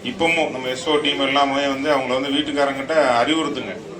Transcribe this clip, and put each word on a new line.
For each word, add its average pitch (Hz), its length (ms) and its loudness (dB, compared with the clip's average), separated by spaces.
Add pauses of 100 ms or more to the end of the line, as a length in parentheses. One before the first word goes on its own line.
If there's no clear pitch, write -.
இப்பவும் 160 460 0
நம்ம 127 180 -6
எஸ் 127 200 -4
ஓ 151 80 4
டீம் 143 240 0
எல்லாமே 139 480 2
வந்து 139 280 0
அவங்கள 135 120 0
வந்து 131 220 0
வீட்டுக்காரங்கிட்ட 143 640 0 (320)
அறிவுறுத்துங்க. 147 560 -2 (180)